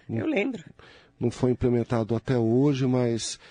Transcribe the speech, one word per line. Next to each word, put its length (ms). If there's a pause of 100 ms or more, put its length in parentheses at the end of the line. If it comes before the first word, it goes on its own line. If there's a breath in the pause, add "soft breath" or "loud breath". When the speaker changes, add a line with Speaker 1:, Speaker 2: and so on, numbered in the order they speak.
Speaker 1:
não, 80
Speaker 2:
Eu 80
lembro. 380 (560 loud breath)
Speaker 1:
não 100
foi 220
implementado 640
até 240
hoje, 480
mas 500 (140 loud breath)